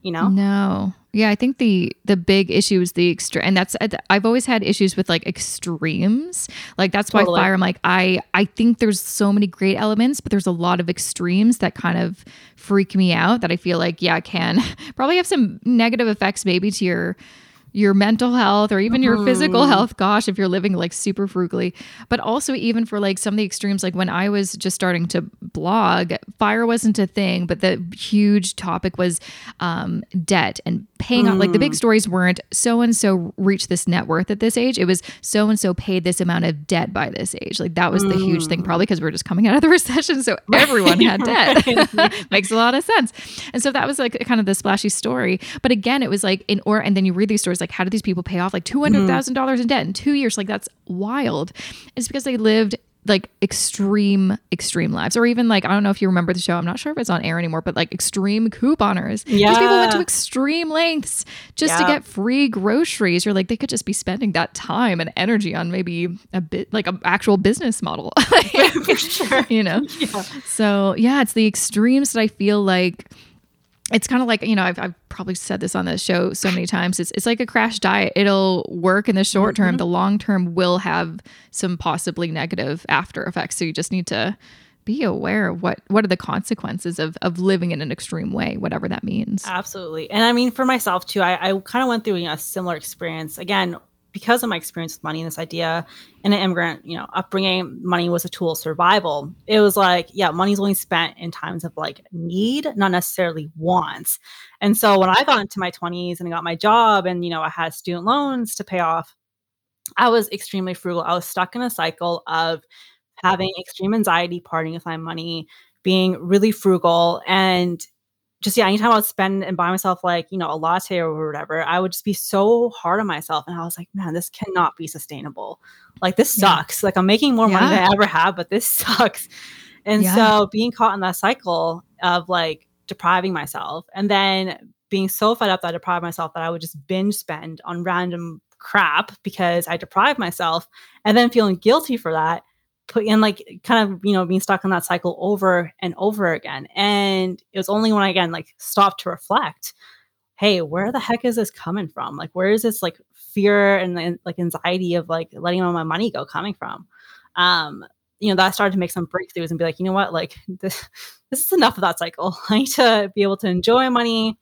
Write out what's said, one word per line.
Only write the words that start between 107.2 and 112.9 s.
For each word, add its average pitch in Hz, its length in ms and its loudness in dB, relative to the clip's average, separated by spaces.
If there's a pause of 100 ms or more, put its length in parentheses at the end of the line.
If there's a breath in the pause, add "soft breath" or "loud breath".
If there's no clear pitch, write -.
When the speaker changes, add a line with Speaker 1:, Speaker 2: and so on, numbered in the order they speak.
Speaker 1:
you 175 80 -4
know, 160 100 -4
I 160 60 -4
had 165 260 -6
student 175 300 -8
loans 254 520 -2
to - 100 -12
pay 185 140 -4
off, 165 360 -2 (800)
I 247 140 4
was 226 200 2
extremely 190 440 -6
frugal. 175 300 -6
I 170 100 -2
was 175 100 -2
stuck - 320 -4
in 240 60 -6
a 247 80 -2
cycle 170 580 -4
of 165 340 -2 (600 soft breath)